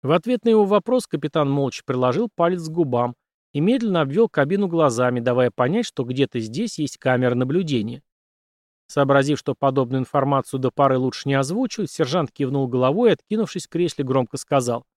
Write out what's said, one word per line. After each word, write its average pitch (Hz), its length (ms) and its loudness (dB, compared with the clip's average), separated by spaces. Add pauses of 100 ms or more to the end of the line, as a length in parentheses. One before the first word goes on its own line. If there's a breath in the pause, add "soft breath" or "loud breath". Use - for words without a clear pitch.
В 131 100 0
ответ 233 320 0
на 233 60 4
его 214 140 6
вопрос 208 440 0
капитан 147 420 -2
молча 139 340 -2
приложил 127 480 0
палец 170 360 -2
к 160 40 -10
губам — 123 440 0 (360)
и 143 80 -2
медленно 208 420 2
обвёл 165 260 2
кабину 180 400 0
глазами, 123 500 2
давая 123 320 2
понять, 170 360 0
что - 180 -6
где-то 127 340 -2
здесь 123 400 -6
есть 147 200 -6
камеры 127 360 2
наблюдения. 127 680 -2 (840)
Сообразив, 139 540 2
что 135 160 -4
подобную 131 440 0
информацию 135 600 -2
до 127 100 0
поры 135 260 2
лучше 127 320 -4
не 139 60 0
озвучивать, 175 560 -4
сержант 151 400 -2
кивнул 135 380 -2
головой 139 420 2
и, - 40 4
откинувшись 208 520 -4
в - 20 -20
кресле, 165 360 -2
громко 131 320 -2
сказал 120 480 -2 (140)